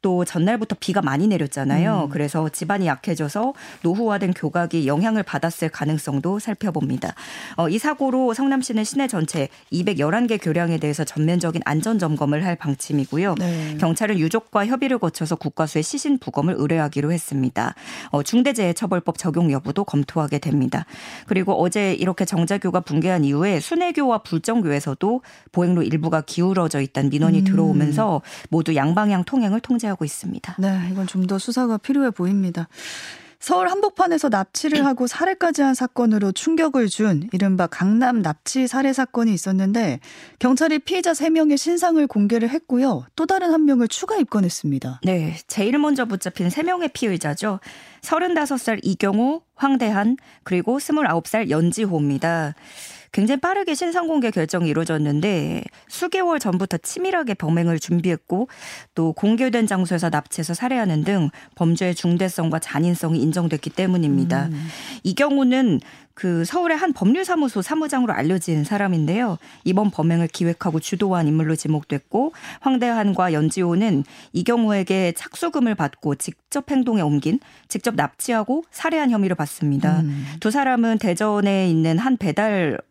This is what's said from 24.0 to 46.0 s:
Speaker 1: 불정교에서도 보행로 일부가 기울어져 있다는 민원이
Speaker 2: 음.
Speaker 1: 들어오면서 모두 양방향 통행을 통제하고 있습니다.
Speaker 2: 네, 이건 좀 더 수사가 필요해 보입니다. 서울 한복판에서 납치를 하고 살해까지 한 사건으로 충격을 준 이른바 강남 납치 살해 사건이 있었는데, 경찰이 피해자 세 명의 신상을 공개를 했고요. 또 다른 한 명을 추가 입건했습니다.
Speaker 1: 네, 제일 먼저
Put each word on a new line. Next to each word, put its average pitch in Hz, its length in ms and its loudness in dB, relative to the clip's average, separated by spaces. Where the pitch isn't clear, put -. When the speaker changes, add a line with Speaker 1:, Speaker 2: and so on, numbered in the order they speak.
Speaker 1:
불정교에서도 170 1000 -2
보행로 180 320 2
일부가 160 380 0
기울어져 170 580 0
있다는 139 300 0
민원이 147 300 4
Speaker 2:
음. 190 40 4
Speaker 1:
들어오면서 160 760 2
모두 160 260 0
양방향 180 500 2
통행을 233 340 0
통제하고 226 460 -2
있습니다. - 520 -10
Speaker 2:
네, 190 320 0
이건 190 160 -4
좀 185 220 -2
더 196 100 -2
수사가 233 420 -2
필요해 269 320 0
보입니다. 180 580 0
서울 359 300 0
한복판에서 370 600 0
납치를 277 540 0
하고 254 220 2
살해까지 339 560 0
한 269 140 4
사건으로 220 560 2
충격을 302 560 2
준 190 460 0
이른바 185 340 2
강남 226 560 2
납치 247 440 -2
살해 269 260 0
사건이 240 380 0
있었는데, 190 680 0
경찰이 302 400 2
피해자 349 340 -2
세 320 160 0
명의 311 260 4
신상을 330 520 2
공개를 220 420 2
했고요. 247 560 0
또 320 120 -2
다른 370 260 2
한 311 120 4
명을 240 240 4
추가 - 280 -4
입건했습니다. 151 840 -2
Speaker 1:
네, 160 420 0
제일 220 320 0
먼저 285 280 2